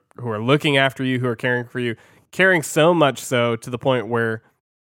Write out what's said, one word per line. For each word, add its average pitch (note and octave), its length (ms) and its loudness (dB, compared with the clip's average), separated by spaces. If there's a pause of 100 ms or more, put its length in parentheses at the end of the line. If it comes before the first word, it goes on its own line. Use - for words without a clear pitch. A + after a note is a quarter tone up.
(180)
who A#2+ 120 -8
are G#2+ 120 -6
looking C#3 360 2
after C3+ 260 0
you, C3 160 -2
who B2+ 80 -2
are A#2 80 -2
caring B2 300 -2
for B2 140 -10
you, A#2+ 160 -4 (360)
caring F#3 320 2
so E3 300 2
much D3 260 2
so A#2+ 380 0
to - 120 -16
the B2 80 -6
point B2 300 -2
where A2+ 340 -2 (400)